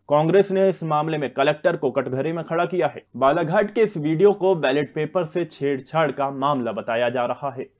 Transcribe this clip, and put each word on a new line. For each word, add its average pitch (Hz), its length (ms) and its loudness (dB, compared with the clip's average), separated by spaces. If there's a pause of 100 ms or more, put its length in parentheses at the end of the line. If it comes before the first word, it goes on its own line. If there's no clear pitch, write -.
कांग्रेस 165 420 4
ने 190 180 2
इस 165 140 -4
मामले 156 340 -2
में 139 160 -4
कलेक्टर 151 420 0
को 139 160 -2
कटघरे 135 420 -2
में 165 120 -6
खड़ा 170 200 -2
किया 170 220 0
है। - 160 -10 (120)
बालाघाट 165 600 2
के 233 60 2
इस 214 160 0
वीडियो 160 360 4
को 190 220 2
ballot 143 400 -2
paper 160 300 -2
से 165 200 -4
छेड़छाड़ 143 680 -2
का 135 180 -4
मामला 135 420 -2
बताया 113 380 -2
जा 123 160 -2
रहा 123 260 -6
है। 123 180 -12 (100)